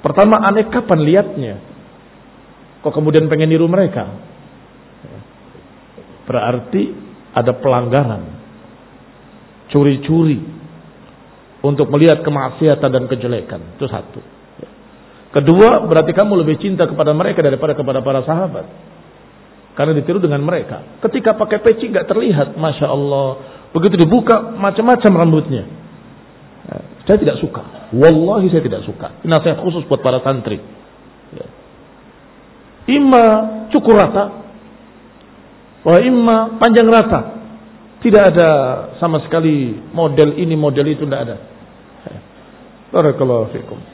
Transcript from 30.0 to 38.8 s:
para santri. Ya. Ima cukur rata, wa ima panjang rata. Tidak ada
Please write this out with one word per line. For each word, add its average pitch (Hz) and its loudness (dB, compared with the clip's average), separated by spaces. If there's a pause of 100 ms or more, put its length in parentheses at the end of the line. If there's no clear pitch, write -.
para 127 0
santri. 120 -4 (720)
Ya. - -16 (1400)
Ima 262 4 (460)
cukur 233 4
rata, 202 0 (1400)
wa 170 6
ima 226 2
panjang 226 4
rata. 220 2 (800)
Tidak 208 6 (100)
ada 165 4 (500)